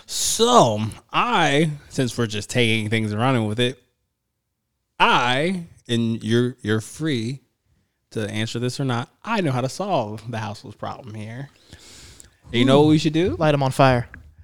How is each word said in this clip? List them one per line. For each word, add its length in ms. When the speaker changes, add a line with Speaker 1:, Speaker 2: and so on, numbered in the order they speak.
Speaker 1:
So, 760
I, 600
since 280
we're 100
just 220
taking 400
things 220
and 80
running 280
with 120
it, 220
I, 680
and 360
you're, 380
you're 180
free 600
to 180
answer 300
this 200
or 60
not, 240
I 180
know 100
how 100
to 80
solve 600
the 80
houseless 380
problem 400
here. 340
You 140
know 160
what 80
we 100
should 140
do? 220
Speaker 2:
Light 180
'em 100
on 80
fire. 360